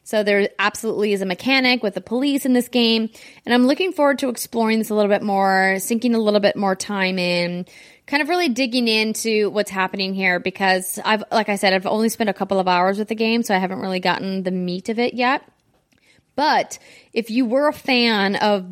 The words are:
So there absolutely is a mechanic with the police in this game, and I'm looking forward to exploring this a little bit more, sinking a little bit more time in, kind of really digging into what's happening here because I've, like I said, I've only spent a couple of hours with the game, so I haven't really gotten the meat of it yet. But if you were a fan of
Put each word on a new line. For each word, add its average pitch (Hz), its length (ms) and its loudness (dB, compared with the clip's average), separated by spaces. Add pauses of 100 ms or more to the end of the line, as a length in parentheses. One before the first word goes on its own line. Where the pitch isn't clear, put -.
So 214 200 -2
there 202 260 2 (100)
absolutely 208 540 -2
is 196 80 -2
a 190 40 -2
mechanic 247 580 0
with 202 100 -2
the 185 80 -8
police 277 440 -2
in 262 60 2
this 247 160 2
game, 226 420 2 (360)
and 233 80 0
I'm 247 120 6
looking 320 280 0
forward 277 260 2
to 277 100 -2
exploring 220 500 -2
this 220 100 -4
a 208 60 -2
little 208 160 2
bit 208 100 2
more, 190 580 2
sinking 233 360 0
a 226 40 2
little 208 220 2
bit 202 160 2
more 190 180 0
time 190 440 -2
in, 175 480 -2 (400)
kind 285 160 0
of 277 60 -4
really 349 200 2
digging 240 380 0
into 220 640 0
what's 208 180 -2
happening 190 460 -4
here 185 240 0
because 185 680 -2
I've, 208 260 0
like 214 160 0
I 202 100 -2
said, 190 160 2
I've 190 120 0
only 220 240 0
spent 220 180 -2
a 196 60 0
couple 196 260 -2
of 185 80 0
hours 185 300 2
with 214 100 -4
the 233 60 -8
game, 226 300 0
so 226 100 -2
I 185 60 2
haven't 185 220 -4
really 185 180 -4
gotten 190 420 -2
the 180 80 -4
meat 180 400 -4
of 220 80 -4
it 240 160 -2
yet. 247 300 -2 (920)
But 262 440 0 (320)
if 226 180 -4
you 240 160 0
were 269 220 2
a 302 60 0
fan 226 640 0
of 208 340 0